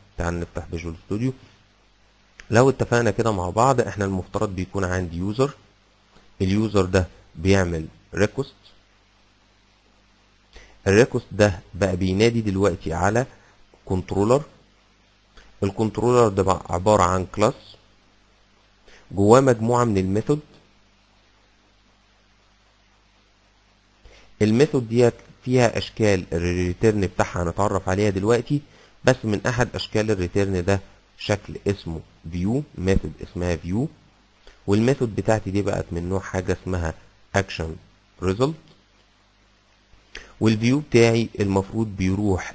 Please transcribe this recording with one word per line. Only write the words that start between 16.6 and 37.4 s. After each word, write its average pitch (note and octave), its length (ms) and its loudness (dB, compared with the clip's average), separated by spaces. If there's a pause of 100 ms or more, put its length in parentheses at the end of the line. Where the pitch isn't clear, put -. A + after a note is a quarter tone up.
عبارة F#2+ 320 4
عن F2+ 320 2
كلاس G#2+ 200 2 (1600)
جواه G#2 280 6
مجموعة A#2+ 440 2
من G#2+ 140 0
الميثود، G#2 420 -2 (4000)
الميثود A#2 460 2
ديت A#2 260 4 (300)
فيها B2 340 2
اشكال G2+ 540 0
الريتيرن F2+ 680 0
بتاعها F#2 420 -2
هنتعرف F#2+ 460 -2
عليها G2+ 220 0
دلوقتي، A#2 500 0 (440)
بس C3 200 4
من G#2+ 220 -2
احد A#2+ 280 0
اشكال G#2+ 360 -2
الريتيرن F#2+ 540 -2
ده G2 160 2 (400)
شكل - 340 -4 (120)
اسمه E2+ 340 -4 (320)
فيو، G2+ 300 -2 (120)
ميثود F#2 380 0 (100)
اسمها F2 340 -4
فيو، F2+ 320 -4 (800)
والميثود A2 500 0
بتاعتي G#2 340 -2
دي G2+ 120 0
بقت F#2+ 300 -4
من E2+ 160 -6
نوع F#2+ 120 -4
حاجة F#2 420 -4
اسمها F#2 320 -4 (400)
اكشن D#2+ 420 -4 (460)